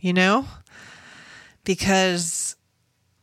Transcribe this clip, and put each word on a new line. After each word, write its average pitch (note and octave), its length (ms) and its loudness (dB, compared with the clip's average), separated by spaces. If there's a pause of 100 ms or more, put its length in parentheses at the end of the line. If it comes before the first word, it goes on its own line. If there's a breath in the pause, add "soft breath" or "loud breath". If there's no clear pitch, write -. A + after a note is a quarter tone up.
you F3+ 120 -2
know? G3 340 2 (1160 loud breath)
Because F#3 920 0 (680)